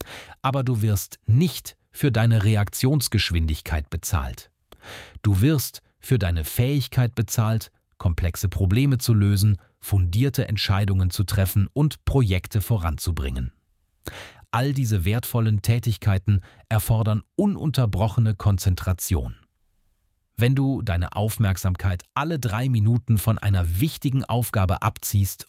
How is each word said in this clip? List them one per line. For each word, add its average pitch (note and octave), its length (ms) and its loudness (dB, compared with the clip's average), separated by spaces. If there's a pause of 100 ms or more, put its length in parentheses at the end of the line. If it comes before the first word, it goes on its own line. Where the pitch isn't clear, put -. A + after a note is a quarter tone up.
(420)
Aber C3+ 220 0
du A#2+ 180 0
wirst G#2+ 420 -2
nicht C#3 500 2 (160)
für C#3 220 0
deine A2+ 320 4
Reaktionsgeschwindigkeit G2 1500 0
bezahlt. C2+ 640 -6 (680)
Du F#2+ 180 2
wirst C#3+ 420 0 (160)
für - 200 0
deine E2+ 260 -2
Fähigkeit B2+ 720 0
bezahlt, A2 560 -2 (240)
komplexe F2 520 -2
Probleme A#2+ 500 2
zu A#2+ 160 2
lösen, G2+ 420 4 (240)
fundierte G#2+ 680 0
Entscheidungen G2 640 0
zu G2 140 -2
treffen G2 480 2
und D3 320 0
Projekte G2 560 0
voranzubringen. C#2+ 880 -2 (1040)
All C3 220 0
diese A2 300 0
wertvollen A2 560 0
Tätigkeiten G#2 800 0 (260)
erfordern A2 540 0 (120)
ununterbrochene A2+ 1000 0
Konzentration. F2+ 1000 -2 (1000)
Wenn B2 180 2
du C3+ 280 0
deine F2 340 -4
Aufmerksamkeit F#2+ 880 -2 (100)
alle D#3 240 -2
drei A#2+ 300 -2
Minuten A2+ 500 2
von A2 200 0
einer F#2 420 0
wichtigen C3+ 440 -2
Aufgabe G#2 580 -2
abziehst, - 680 -2